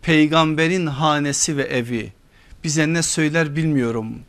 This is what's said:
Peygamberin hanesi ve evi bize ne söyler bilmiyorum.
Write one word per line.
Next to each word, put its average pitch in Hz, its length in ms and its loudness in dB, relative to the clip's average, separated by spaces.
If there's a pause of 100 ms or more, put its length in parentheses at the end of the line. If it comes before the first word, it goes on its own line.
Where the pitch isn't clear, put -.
Peygamberin 160 840 2
hanesi 147 680 0
ve 135 60 0
evi 120 500 -4 (500)
bize 156 300 0
ne 165 100 0
söyler 156 520 0
bilmiyorum. 120 600 0 (140)